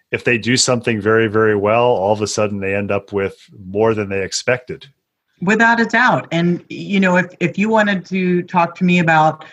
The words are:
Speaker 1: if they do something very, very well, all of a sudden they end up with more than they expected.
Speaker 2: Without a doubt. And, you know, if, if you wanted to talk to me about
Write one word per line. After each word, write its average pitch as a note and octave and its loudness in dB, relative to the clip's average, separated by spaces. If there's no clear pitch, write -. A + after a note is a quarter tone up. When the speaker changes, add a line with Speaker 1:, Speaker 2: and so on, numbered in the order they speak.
Speaker 1:
if - -6
they B2 2
do A2+ 0
something A#2+ 0
very, A2 2
very G#2+ 2
well, G#2+ 2
all G#2+ 2
of G#2 -4
a G#2 -4
sudden G#2 -4
they G2 -4
end G2+ -4
up G2+ -6
with G2 -4
more G#2+ 0
than G#2 -4
they G2 -4
expected. - -6
Speaker 2:
Without A3+ 2
a A3+ 2
doubt. A3+ 0
And, F3 0
you F3 -4
know, F#3 2
if, F3+ 2
if E3+ -2
you G#3 0
wanted G3+ 0
to F3+ 0
talk E3+ 0
to - -4
me F3+ 4
about D#3+ 2